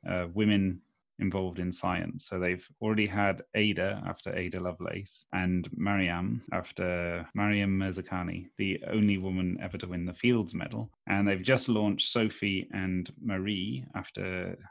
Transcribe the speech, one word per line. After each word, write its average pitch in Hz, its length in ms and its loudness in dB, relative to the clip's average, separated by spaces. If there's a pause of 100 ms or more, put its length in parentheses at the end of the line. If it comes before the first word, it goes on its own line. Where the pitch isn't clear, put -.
uh, 90 260 0
women 101 460 4 (400)
involved 92 400 -2
in 90 100 0
science. 87 560 -2
So 92 140 -4
they've 90 280 -2 (140)
already 107 240 2
had 98 340 2 (140)
Ada 101 500 2
after 95 300 -6
Ada 92 240 -4
Lovelace 90 760 -6
and 90 440 0
Mariam 95 680 0 (100)
after 87 720 -2 (120)
Mariam 101 420 4
Mirzakhani, 90 680 -4 (100)
the 98 320 0
only 104 280 4
woman 92 440 0
ever 92 160 -6
to - 80 -8
win 87 180 -4
the 90 80 -4
Fields 117 440 2
Medal. 113 340 -4 (160)
And 101 220 2
they've 95 120 2
just 127 280 4
launched 107 420 2
Sophie 104 600 0
and 92 360 -2 (140)
Marie 101 640 -2 (100)
after 92 640 -6 (120)